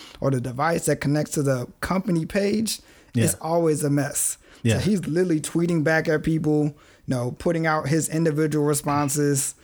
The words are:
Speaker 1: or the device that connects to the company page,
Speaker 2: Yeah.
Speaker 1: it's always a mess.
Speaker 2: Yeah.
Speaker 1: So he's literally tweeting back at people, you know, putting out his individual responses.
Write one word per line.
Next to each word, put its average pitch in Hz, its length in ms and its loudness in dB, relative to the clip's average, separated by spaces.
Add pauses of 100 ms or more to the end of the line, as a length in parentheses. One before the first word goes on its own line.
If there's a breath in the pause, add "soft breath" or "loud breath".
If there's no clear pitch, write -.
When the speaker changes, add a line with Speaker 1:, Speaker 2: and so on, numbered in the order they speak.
(200 loud breath)
Speaker 1:
or 139 100 0
the 127 100 0
device 139 460 -2
that 147 140 2
connects 147 320 0
to 156 100 -2
the 131 240 0 (140)
company 175 460 0
page, 208 540 -2 (340 loud breath)
Speaker 2:
Yeah. 120 100 4
Speaker 1:
it's 160 160 2
always 160 420 2
a 147 80 0
mess. - 460 -2 (260 loud breath)
Speaker 2:
Yeah. 113 160 4
Speaker 1:
So 123 120 -2
he's 190 160 0
literally 160 340 0
tweeting 170 440 0
back 160 240 2
at 156 140 0
people, 151 420 0
you 147 100 -2 (340 loud breath)
know, 123 300 -2
putting 165 280 0
out 156 220 0
his 156 200 0
individual 156 560 0
responses. 143 1000 0